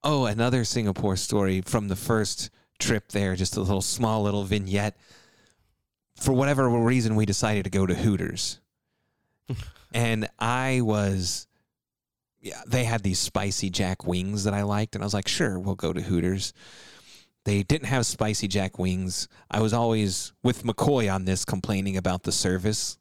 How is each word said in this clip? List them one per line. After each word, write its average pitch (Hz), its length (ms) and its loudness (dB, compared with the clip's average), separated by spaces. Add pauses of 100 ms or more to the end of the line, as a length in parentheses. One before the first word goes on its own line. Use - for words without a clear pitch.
oh, 143 220 2
another 117 380 2
Singapore 104 520 0
story 95 460 0
from 104 260 -2
the 92 80 -2
first - 540 -2 (280)
trip 110 340 -2
there, 98 220 0
just 92 220 -2
a 107 40 -2
little, 98 200 0
small 110 420 0
little 101 220 0
vignette. 101 520 -2 (1200)
For - 160 2
whatever 135 360 4
reason, 117 480 4
we 107 100 4
decided 101 380 0
to 92 60 -4
go 95 160 2
to 90 80 2
Hooters. 90 680 0 (880)
<laughs> 110 80 -6 (380)
And 113 320 2 (120)
I 127 440 0
was, 101 640 0 (960)
yeah, - 260 -14
they 123 180 0
had 113 180 0
these 95 160 0
spicy 98 500 -2
jack 92 380 -2
wings 95 380 -2
that 101 100 2
I 101 80 0
liked, 104 320 -2
and 104 100 -6
I - 20 -4
was 101 60 -4
like, 101 160 -2
"Sure, 107 300 -2
we'll 95 160 -2
go 82 180 -2
to 85 80 -4
Hooters." 92 540 0 (920)
They 101 180 2
didn't 139 260 -2
have 120 180 2
spicy 107 420 -2
jack 95 300 -2
wings. 92 500 -2 (220)
I 107 100 0
was 110 140 2
always 110 580 0 (100)
with 123 220 0
McCoy 117 500 2
on 95 120 -2
this, 95 180 0
complaining 95 540 -2
about 90 240 -2
the - 100 -4
service. 95 680 -2